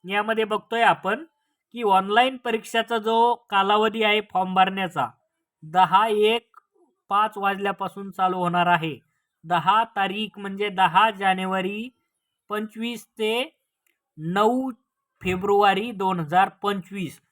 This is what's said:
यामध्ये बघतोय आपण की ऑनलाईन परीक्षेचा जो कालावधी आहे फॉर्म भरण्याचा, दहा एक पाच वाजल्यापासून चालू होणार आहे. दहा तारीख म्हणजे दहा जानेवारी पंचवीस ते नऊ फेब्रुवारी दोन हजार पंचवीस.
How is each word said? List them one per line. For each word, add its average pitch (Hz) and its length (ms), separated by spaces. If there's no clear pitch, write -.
यामध्ये 214 340
बघतोय 214 380
आपण 214 420
की 240 100
ऑनलाईन 208 540
परीक्षेचा 226 600
जो 226 380
कालावधी 214 680
आहे 214 180
फॉर्म 185 320
भरण्याचा, 185 540
दहा 180 440
एक 214 500
पाच 214 260
वाजल्यापासून 196 760
चालू 185 260
होणार 175 300
आहे. 165 300
दहा 175 400
तारीख 202 560
म्हणजे 196 300
दहा 190 420
जानेवारी 190 800
पंचवीस 220 560
ते 233 520
नऊ 220 540
फेब्रुवारी 202 680
दोन 190 280
हजार 180 300
पंचवीस. 196 580